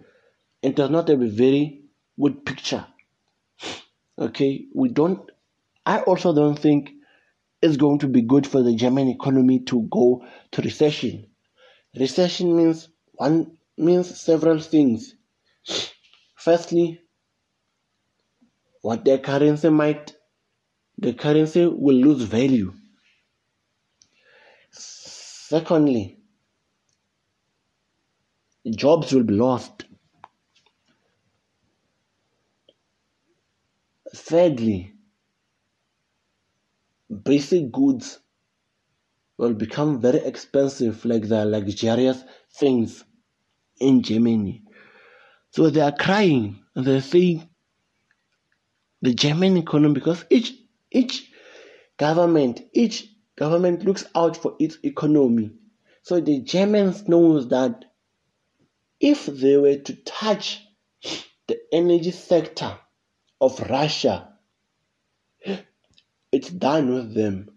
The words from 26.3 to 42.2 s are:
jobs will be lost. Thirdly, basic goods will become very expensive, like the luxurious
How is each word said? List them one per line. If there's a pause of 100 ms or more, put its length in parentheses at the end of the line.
jobs
will
be
lost. (4000)
Thirdly, (2250)
basic
goods (1160)
will
become
very
expensive,
like
the
luxurious (300)